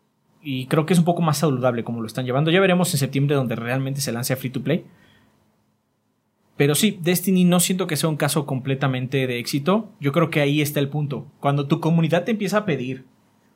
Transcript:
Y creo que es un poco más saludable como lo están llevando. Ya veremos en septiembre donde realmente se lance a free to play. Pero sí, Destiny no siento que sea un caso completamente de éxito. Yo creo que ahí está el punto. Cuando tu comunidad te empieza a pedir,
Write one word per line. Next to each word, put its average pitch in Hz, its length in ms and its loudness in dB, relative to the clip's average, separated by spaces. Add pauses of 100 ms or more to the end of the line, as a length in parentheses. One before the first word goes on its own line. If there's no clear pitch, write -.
(420)
Y 127 240 -6
creo 151 200 2
que 170 80 -2
es 175 60 6
un 165 60 4
poco 175 160 0
más 160 160 2
saludable 123 480 0
como 117 160 -6
lo 110 60 -8
están 127 180 -6
llevando. 143 260 0
Ya 180 80 4
veremos 180 340 2
en 143 60 0
septiembre 139 360 0
donde 123 200 0
realmente 135 460 -4
se 123 100 -4
lance 120 220 -4
a - 20 0
free 123 140 -6
to 123 120 -6
play. 135 220 -2 (1700)
Pero 143 180 2
sí, 208 260 0
Destiny 180 440 2
no 175 140 4
siento 185 280 0
que 165 80 -4
sea 160 140 0
un 151 80 -2
caso 147 280 0
completamente 131 800 -2
de 123 140 -4
éxito. 151 500 -2 (100)
Yo 139 120 0
creo 165 180 2
que 160 120 0
ahí 143 200 2
está 143 180 -2
el 139 100 0
punto. 143 360 -6 (140)
Cuando 143 280 0
tu 151 120 2
comunidad 165 460 2
te 240 60 -2
empieza 208 280 0
a 202 60 -2
pedir, 131 400 -4 (500)